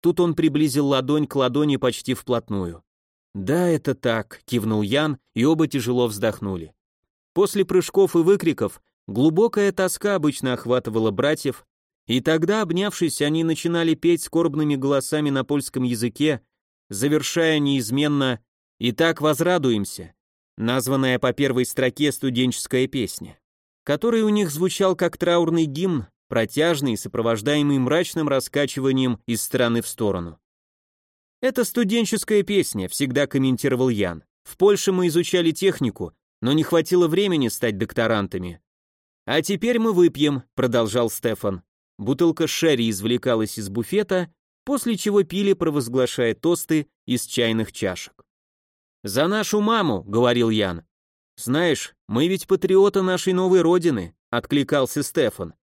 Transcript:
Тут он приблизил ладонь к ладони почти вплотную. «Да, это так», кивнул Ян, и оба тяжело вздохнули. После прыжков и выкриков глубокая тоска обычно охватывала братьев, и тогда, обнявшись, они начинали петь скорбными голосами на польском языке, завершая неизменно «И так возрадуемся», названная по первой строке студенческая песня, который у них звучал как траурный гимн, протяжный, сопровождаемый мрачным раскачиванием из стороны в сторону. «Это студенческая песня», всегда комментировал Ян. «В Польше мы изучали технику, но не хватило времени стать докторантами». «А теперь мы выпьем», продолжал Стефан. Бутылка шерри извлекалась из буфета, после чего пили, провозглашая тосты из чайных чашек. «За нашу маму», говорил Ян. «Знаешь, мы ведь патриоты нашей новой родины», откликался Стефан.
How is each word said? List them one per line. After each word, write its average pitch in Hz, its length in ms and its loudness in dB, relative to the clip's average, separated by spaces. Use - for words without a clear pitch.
Тут 175 180 2
он 175 160 2
приблизил 147 540 2
ладонь 139 400 0
к - 80 -6
ладони 139 400 2
почти 127 380 -2
вплотную. 98 680 -4
«Да, 143 340 0
это 147 260 0
так», - 500 -4
кивнул 110 380 0
Ян, 139 360 0
и 113 100 2
оба 156 240 2
тяжело 123 400 0
вздохнули. 101 680 -4
После 196 300 2
прыжков 185 520 2
и - 20 6
выкриков 165 640 2
глубокая 180 640 2
тоска 190 460 -2
обычно 139 380 -2
охватывала 113 580 0
братьев, 139 520 -2
и 123 140 2
тогда, 165 420 0
обнявшись, 180 600 -2
они 156 220 0
начинали 165 500 0
петь 170 280 0
скорбными 151 520 0
голосами 143 560 0
на 135 140 0
польском 135 400 -2
языке, 123 580 -2
завершая 151 680 0
неизменно 139 840 0
«И 120 140 -2
так 165 280 0
возрадуемся», 139 960 0
названная 127 600 0
по 127 140 0
первой 127 320 0
строке 135 460 -2
студенческая 127 800 -2
песня, - 500 -8
который 226 380 0
у 214 60 2
них 208 220 0
звучал 180 460 0
как 170 200 -2
траурный 170 480 2
гимн, 151 420 -4
протяжный, 135 680 0
сопровождаемый 117 840 0
мрачным 151 500 0
раскачиванием 131 1000 0
из 113 160 -4
стороны 117 380 0
в 113 80 -8
сторону. 90 520 -4
«Это 254 240 0
студенческая 214 760 0
песня», 107 460 -2
всегда 139 380 -2
комментировал 131 600 0
Ян. 92 360 -2
«В - 140 -20
Польше 202 340 4
мы 185 160 2
изучали 170 460 2
технику, 131 640 -2
но 120 120 0
не 151 120 2
хватило 175 420 2
времени 165 420 0
стать 107 300 -4
докторантами». 101 840 -4
«А 147 160 0
теперь 214 380 -2
мы 220 140 0
выпьем», 147 500 2
продолжал 117 560 0
Стефан. 101 520 -4
Бутылка 160 480 0
шерри 143 440 0
извлекалась 113 680 -2
из 104 100 -8
буфета, 175 640 -2
после 240 320 -2
чего 202 260 2
пили, 196 300 0
провозглашая 127 840 0
тосты 160 540 -2
из 120 200 -2
чайных 113 460 0
чашек. - 520 -8
«За 117 240 0
нашу 208 320 0
маму», 208 420 0
говорил 117 480 2
Ян. 95 340 -2
«Знаешь, 151 580 -2
мы 120 180 0
ведь 185 200 -2
патриоты 190 560 4
нашей 185 320 0
новой 185 280 4
родины», 160 520 2
откликался 139 720 -2
Стефан. 104 600 -2